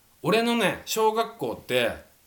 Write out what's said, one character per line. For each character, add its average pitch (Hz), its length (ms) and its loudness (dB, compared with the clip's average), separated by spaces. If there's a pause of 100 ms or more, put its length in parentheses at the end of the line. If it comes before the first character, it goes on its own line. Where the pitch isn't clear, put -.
(240)
俺 202 180 2
の 233 140 0
ね、 175 300 0
小 220 280 2
学 220 240 -2
校 113 240 -4
っ - 40 -20
て、 120 260 0 (360)